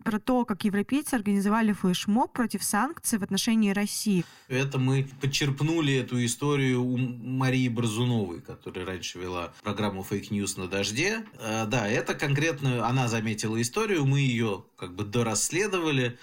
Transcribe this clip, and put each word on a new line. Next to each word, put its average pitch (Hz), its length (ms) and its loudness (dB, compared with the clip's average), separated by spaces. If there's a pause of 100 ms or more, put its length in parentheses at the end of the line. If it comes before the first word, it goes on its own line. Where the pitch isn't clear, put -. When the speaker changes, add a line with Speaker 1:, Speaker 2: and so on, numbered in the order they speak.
Speaker 1:
про 214 160 -2
то, 254 240 2
как 208 220 -2
европейцы 214 500 0
организовали 208 560 4
флешмоб 202 640 2
против 220 320 -2
санкций 233 520 0
в 190 60 -4
отношении 208 480 2
России. 202 540 0 (240)
Speaker 2:
Это 139 280 0
мы 131 300 2 (140)
подчерпнули 147 720 2
эту 123 320 0
историю 131 580 2
у 127 140 0
М-, 123 260 -2
Марии 127 460 2
Борзуновой, 113 720 0
которая 92 440 -10
раньше 90 320 -6
вела 90 360 -6 (100)
программу 101 400 -4
«Фейк 101 280 -6
Ньюс 101 260 -2
на 92 100 -6
дожде». 135 580 -2 (140)
Э, 110 260 -4
да, 104 220 0
это 165 260 0
конкретно 143 720 0
она 123 220 2
заметила 110 540 -2
историю, 185 440 0
мы 139 140 4
её 113 460 0 (100)
как 92 180 -12
бы 101 120 -6
дорасследовали. 131 1160 0